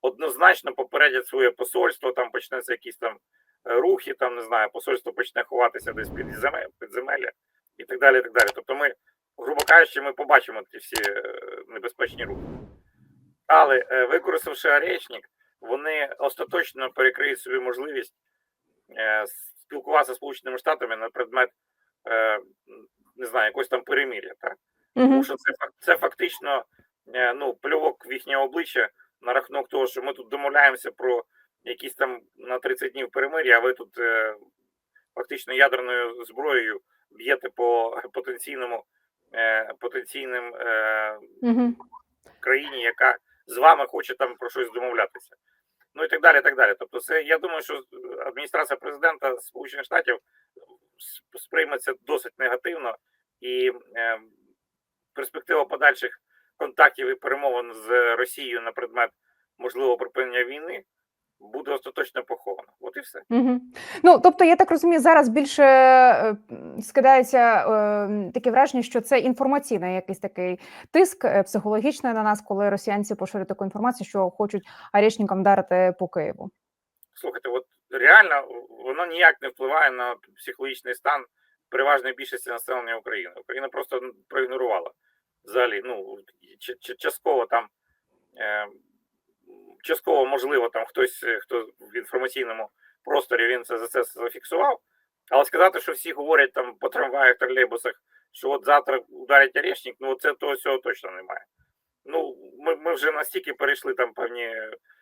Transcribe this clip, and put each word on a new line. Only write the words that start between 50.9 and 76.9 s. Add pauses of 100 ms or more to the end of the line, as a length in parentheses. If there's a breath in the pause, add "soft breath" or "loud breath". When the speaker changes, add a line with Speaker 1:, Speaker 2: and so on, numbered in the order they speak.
Speaker 1:
с-,
сприйме
це (120)
досить
негативно, (440)
і, (240)
е, (960)
перспектива
подальших (360)
контактів
і
перемовин
з
Росією
на
предмет (480)
можливого
припинення
війни (580)
буде
остаточно
похована. (120)
От
і
все.
Speaker 2:
Мгм. (420 loud breath)
Ну,
тобто,
я
так
розумію,
зараз
більше,
е, (140)
м,
скидається,
е, (320)
м,
таке
враження,
що
це
інформаційний
якийсь
такий (300 loud breath)
тиск,
е,
психологічний
на
нас,
коли
росіянці
поширюють
таку
інформацію,
що
хочуть (320 loud breath)
Орєшніком
вдарити
по
Києву. (640)